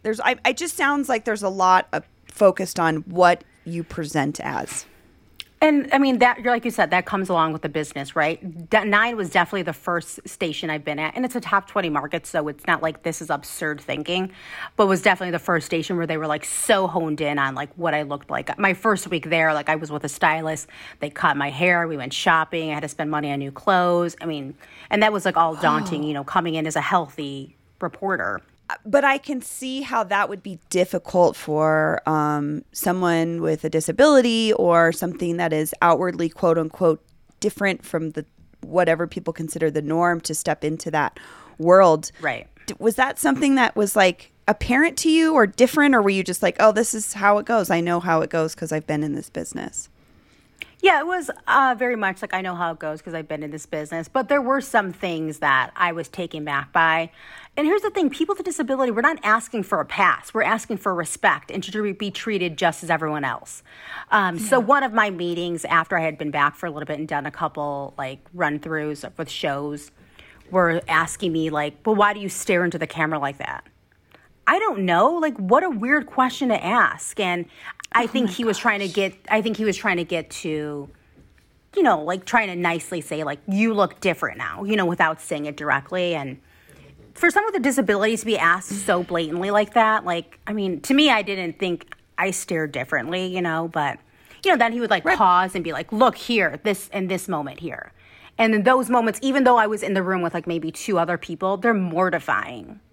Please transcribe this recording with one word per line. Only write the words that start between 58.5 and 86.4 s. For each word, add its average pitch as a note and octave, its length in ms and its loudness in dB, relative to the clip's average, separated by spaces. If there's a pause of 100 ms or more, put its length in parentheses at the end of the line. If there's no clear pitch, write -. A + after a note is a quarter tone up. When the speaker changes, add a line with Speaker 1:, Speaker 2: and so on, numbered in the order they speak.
Speaker 2:
we're A3 120 -2
not D#4+ 200 0
asking G#3+ 400 0
for F3+ 160 -2
a D#3 60 -2
pass. - 500 0
We're A3+ 80 0
asking G#3 360 -2
for G3 140 -4
respect - 600 -2
and F3+ 100 -6
to G3+ 320 -6
be G3+ 160 -6
treated F3 460 -4
just E3 260 0
as E3 80 -10
everyone D3+ 340 -2
else. - 380 -8 (480)
Um, F3+ 300 2
so A3 180 4
Speaker 1:
Yeah. A3+ 80 2
Speaker 2:
one C4+ 160 4
of A#3+ 100 -4
my G#3+ 180 2
meetings F3 560 -4
after E3 300 0
I E3 40 2
had D#3 180 -2
been D3+ 140 -6
back C#3+ 240 0
for F3+ 100 -10
a E3 40 -4
little D3 160 -10
bit D3+ 120 -6
and D#3 80 -6
done C#3+ 200 -4
a D3 40 -6
couple, D3 640 -6
like, C3+ 220 -8 (160)
run-throughs D3+ 720 -4 (140)
with D#3+ 120 -8
shows D3 640 -6 (580)
were F3 380 2
asking E3 440 0
me, D#3+ 180 0
like, D3 340 -4
"But A3 80 2
why G#3 200 6
do G#3 80 -2
you G3 80 -6
stare F3+ 360 0
into E3 140 -2
the D#3+ 100 -4
camera D#3 320 -2
like C#3 180 -4
that?" - 260 -10 (800)
I D#4+ 120 4
don't F4 220 -2
know. F#3 300 4
Like, D#4 260 -2
what G#3+ 260 4
a F#4 80 0
weird B3+ 360 0
question B3+ 420 0
to G#3+ 160 0
ask. G#3+ 560 0
And F3 240 -2 (500)
I A#3 100 4
Speaker 1:
Oh - 40 -2
Speaker 2:
think A#3 200 0
Speaker 1:
my F#3 40 -4
Speaker 2:
he A#3 120 -6
was G#3+ 140 0
trying G#3 220 0
to G3+ 60 -4
Speaker 1:
gosh. - 80 -6
Speaker 2:
get, G3 200 0 (160)
I G#3+ 120 2
think A3 160 -2
he A3 80 -4
was F#3+ 100 0
trying F#3 220 0
to E3+ 60 -4
get E3 260 -6
to, D3+ 580 -6 (880)
you G4 60 4
know, G3 200 4
like, F#3 220 -4
trying A3 240 0
to F3+ 80 -8
nicely E3+ 460 -2
say, D#3 200 -6
like, C#3+ 240 -6
"You G#3+ 280 2
look G3+ 260 0
different D#3+ 380 -4
now," G#2+ 260 -8
you G#3 120 -2
know, F#3 100 0
without E3 340 0
saying D3 240 -6
it D3 120 -10
directly. D3+ 600 -2
And C3+ 220 -8 (760)